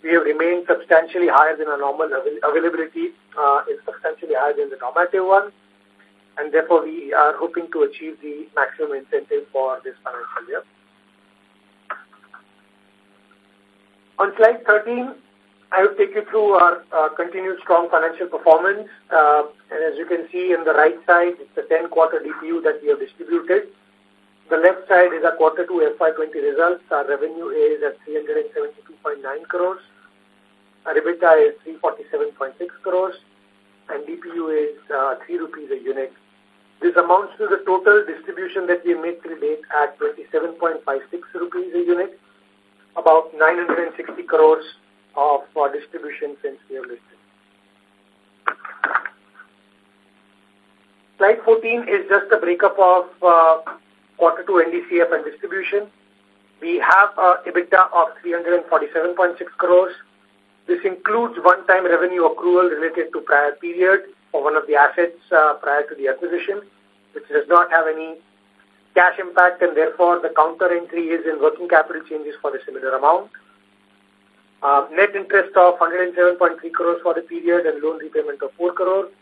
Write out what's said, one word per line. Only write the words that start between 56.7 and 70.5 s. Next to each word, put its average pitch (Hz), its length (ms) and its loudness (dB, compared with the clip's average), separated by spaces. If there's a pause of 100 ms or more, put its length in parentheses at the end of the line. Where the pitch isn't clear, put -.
have 190 400 4
a 180 300 2
ebitda 180 440 2
of 170 180 2 (120)
three 175 100 -6
hundred 170 220 -2
and 170 140 0
forty-seven 160 480 -2
point 180 220 0
six 175 200 -14
crores. 180 360 2 (720)
This 175 180 -2
includes 208 560 -2
one-time 185 440 4
revenue 170 440 2
accrual 175 400 2
related 160 440 -4
to - 80 -8
prior 147 320 0
period 180 600 -2 (180)
for 143 120 -4
one 151 120 0
of 147 120 0
the 151 80 0
assets, 156 420 2 (140)
uh, 156 240 4
prior 147 340 -2
to 151 60 -14
the 139 120 -4
acquisition, 175 540 -6 (520)
which - 160 -16
does 147 200 -2
not 175 220 4
have 165 160 2
any 160 300 -8 (760)
cash 180 240 4
impact, 180 460 2
and 170 120 0
therefore 170 460 2
the 165 140 -4
counter 165 360 2